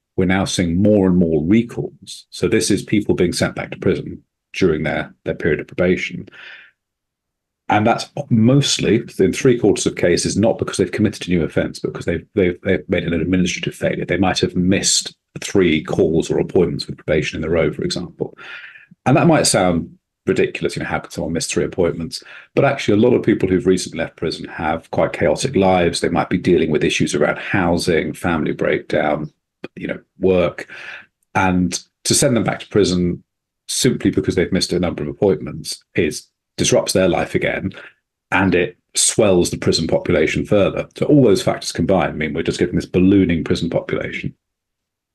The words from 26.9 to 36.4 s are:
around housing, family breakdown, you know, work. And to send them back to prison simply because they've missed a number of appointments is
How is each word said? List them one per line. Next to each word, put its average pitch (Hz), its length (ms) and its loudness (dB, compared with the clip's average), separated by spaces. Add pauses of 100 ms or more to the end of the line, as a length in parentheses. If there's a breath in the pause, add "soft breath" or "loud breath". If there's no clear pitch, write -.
around 73 240 0
housing, 85 760 0
family 80 380 -2
breakdown, 76 800 -2 (440)
you 90 140 -10
know, 87 120 -8 (200)
work. 92 500 0 (640 loud breath)
And 92 440 0 (260)
to - 100 -2
send 135 200 2
them 107 100 0
back - 160 -4
to - 80 -20
prison 90 540 0 (460)
simply - 420 0
because 90 260 -2
they've 87 160 0
missed 87 200 -2
a 87 80 0
number 80 220 -4
of 73 60 -6
appointments 78 760 -2 (120)
is 80 300 -2 (300)